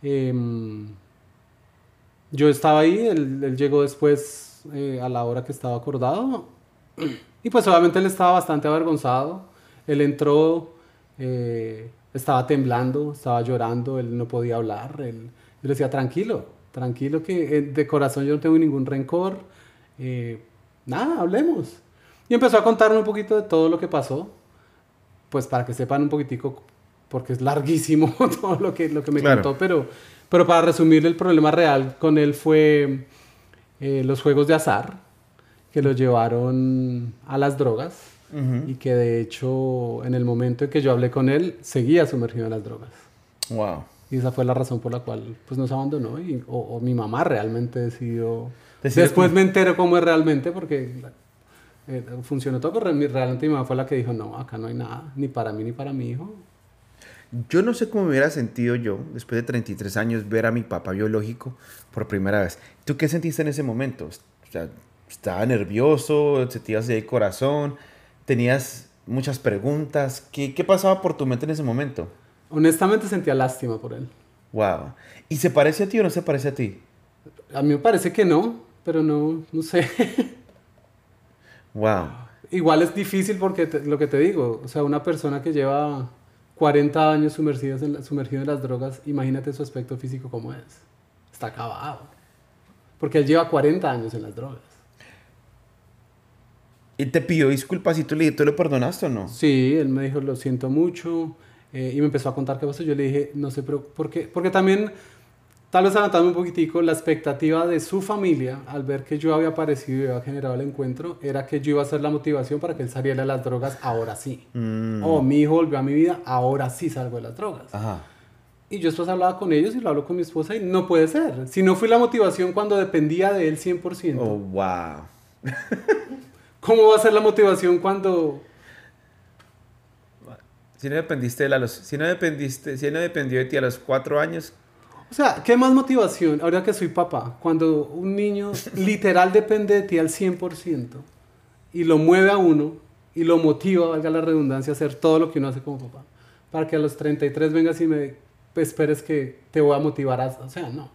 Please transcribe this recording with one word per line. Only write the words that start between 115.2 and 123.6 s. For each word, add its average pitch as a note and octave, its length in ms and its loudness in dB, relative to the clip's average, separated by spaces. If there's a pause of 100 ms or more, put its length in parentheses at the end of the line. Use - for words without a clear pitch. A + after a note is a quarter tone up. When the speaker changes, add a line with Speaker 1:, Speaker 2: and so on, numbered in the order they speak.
Speaker 1:
mi C#3+ 160 4
hijo D3+ 160 4
volvió D3+ 240 2
a - 20 -2
mi C#3 140 -2
vida, E3+ 280 2
ahora B2+ 460 0
sí E3 220 -6
salgo B2 240 -8
de A#2 80 -10
las A#2 120 -14
drogas". F#3 380 -10
Speaker 2:
Ajá. G2+ 300 -6 (640)
Speaker 1:
Y G3+ 80 -8
yo E3 120 0
después E3+ 200 -4
hablaba F#3 300 0
con G3 140 -2
ellos F3 220 2
y B3+ 40 -4
lo A3+ 100 -4
hablo D3 160 -2
con F3 120 -6
mi F3 40 -2
esposa E3 340 -6
y A3+ 80 -4
no F#3 240 0
puede D#3+ 200 6
ser. D#3+ 400 -2
Si F#3+ 160 0
no F#3 120 6
fui G#3 120 0
la A#3 100 6
motivación G3 560 2
cuando G#3 240 0
dependía F3 560 0
de F3+ 140 0
él D#3 100 -2
cien F3 220 -4